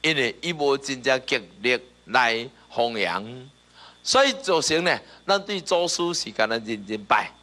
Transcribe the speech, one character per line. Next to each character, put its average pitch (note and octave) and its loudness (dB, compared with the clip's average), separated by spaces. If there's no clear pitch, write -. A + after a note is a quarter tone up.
因 D#3+ 2
为 B2 0
伊 E3+ -4
无 C#3+ 2
真 C3+ -8
正 C3 2
极 C3 0
力 B2 2
来 A#2 2
弘 A#2 -2
扬， G#2+ -4
所 C4+ 4
以 C4+ 2
造 E3+ 0
成 D#3+ 0
咧， D#3 2
咱 G3 2
对 G3+ -4
祖 F3 0
师 E3+ -2
是 - -6
干 G#2+ 0
那 A2+ 0
认 G#2+ -6
真 G#2+ -6
拜 G2+ 0